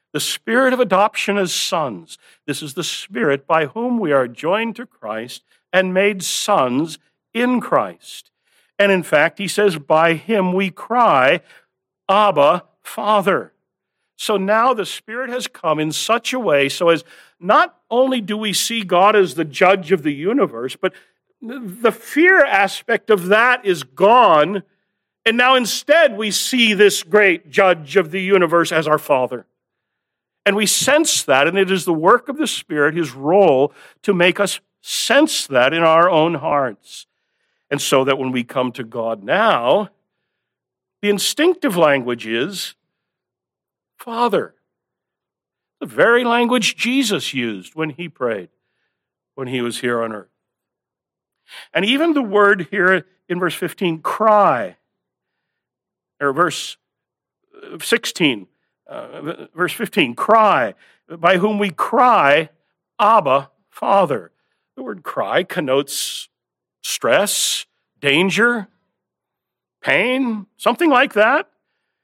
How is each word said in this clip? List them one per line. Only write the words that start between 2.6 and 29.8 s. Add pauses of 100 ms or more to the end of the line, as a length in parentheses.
is
the
Spirit
by
whom
we
are
joined
to
Christ (280)
and
made
sons (340)
in
Christ. (480)
And
in
fact,
he
says,
"By
him
we
cry, (680)
'Abba, (160)
Father.'" (640)
So
now
the
Spirit
has
come
in
such
a
way
so
as (360)
not (100)
only
do
we
see
God
as
the
judge
of
the
universe,
but (480)
the
fear
aspect
of
that
is
gone. (640)
And
now
instead
we
see
this
great
judge
of
the
universe
as
our
Father. (960)